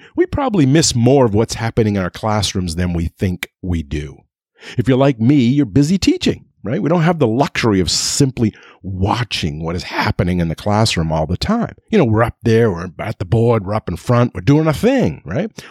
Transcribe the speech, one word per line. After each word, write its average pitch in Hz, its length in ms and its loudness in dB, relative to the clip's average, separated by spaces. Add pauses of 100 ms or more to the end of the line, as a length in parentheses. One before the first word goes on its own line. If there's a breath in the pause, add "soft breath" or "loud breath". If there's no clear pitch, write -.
(160 loud breath)
we 349 100 2
probably 233 400 0
miss 143 300 2
more 127 300 4
of 101 80 0
what's 107 200 0
happening 110 420 -2
in 98 60 -2
our 90 80 -4
classrooms 98 640 -4
than 90 180 -2
we 85 140 -2
think - 420 -4 (120)
we 90 200 -4
do. 71 360 -8 (600 loud breath)
If 123 100 -2
you're 127 100 4
like 135 220 2
me, 123 260 4
you're 139 200 2
busy 143 320 2
teaching, - 480 0 (160)
right? 135 200 -4
We 165 80 -2
don't 170 140 2
have 165 160 2
the 135 80 2
luxury 113 520 0
of 85 100 0
simply - 640 0 (280 loud breath)
watching 92 840 -4
what 85 140 -6
is - 60 -8
happening 92 580 -2
in 82 80 0
the 78 60 -4
classroom 101 580 0
all 80 120 0
the 90 120 -4
time. 220 380 -4 (140)
You 214 100 2
know, 151 60 4
we're 110 180 2
up 120 200 -4
there, 113 260 4
we're 87 200 -6 (100)
at 104 200 -8
the 98 60 -6
board, 113 400 2
we're 101 100 -4
up 107 120 -4
in 87 80 -4
front, 120 380 0
we're 90 80 -10
doing 147 260 2
a 156 60 2
thing, 196 500 0
right? 180 260 -6 (220 loud breath)